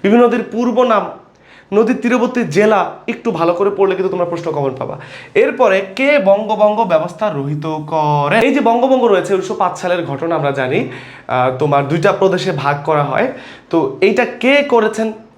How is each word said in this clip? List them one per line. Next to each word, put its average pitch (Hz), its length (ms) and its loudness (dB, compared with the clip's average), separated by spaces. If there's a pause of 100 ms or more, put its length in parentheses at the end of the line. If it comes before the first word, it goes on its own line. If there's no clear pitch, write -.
বিভিন্ন 226 240 6
নদীর 226 240 0
পূর্ব 240 320 0
নাম, 208 260 0 (640)
নদীর 226 280 2
তীরবর্তী 240 420 0
জেলা, 196 480 2 (160)
একটু 233 240 -6
ভালো 165 220 0
করে 196 160 0
পড়লে 190 260 0
কিন্তু 185 140 -2
তোমরা 180 160 -2
প্রশ্ন 170 260 -6
কমন 139 280 -2
পাবা। - 180 -8 (380)
এরপরে 220 500 2 (100)
কে 285 240 2
বঙ্গভঙ্গ 214 640 2
ব্যবস্থা 175 460 -2
রহিত 151 480 -6 (100)
করে? 151 520 0
এই 269 140 2
যে 285 60 2
বঙ্গভঙ্গ 240 460 2
রয়েছে, 196 280 2
উনিশশো 190 200 -2
পাঁচ 185 240 -2
সালের 175 280 -4
ঘটনা, 147 300 -4
আমরা 143 160 -2
জানি, 127 380 -2 (380)
আহ, 127 300 0
তোমার 143 300 0
দুইটা 170 240 2
প্রদেশে 185 400 0
ভাগ 143 320 -2
করা 151 200 0
হয়। 143 280 -2 (380)
তো 165 320 0
এইটা 220 240 2
কে 277 380 2
করেছেন 220 500 0 (240)